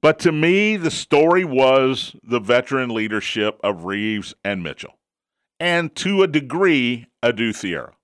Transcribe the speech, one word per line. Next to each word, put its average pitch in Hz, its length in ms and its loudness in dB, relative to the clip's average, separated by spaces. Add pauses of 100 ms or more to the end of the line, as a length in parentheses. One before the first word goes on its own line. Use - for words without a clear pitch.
But 156 140 4
to 170 120 2
me, 185 460 2
the 165 140 -2
story 165 520 2
was 131 800 2
the 117 180 -2
veteran 123 520 0
leadership 107 720 -4
of 92 220 -2
Reeves 104 580 -6
and 98 180 -4
Mitchell, - 380 -12 (600)
and 170 360 -2
to 190 260 0
a 190 60 4
degree, 143 800 0 (160)
Adou 117 260 0
Thiero. 85 440 -8 (100)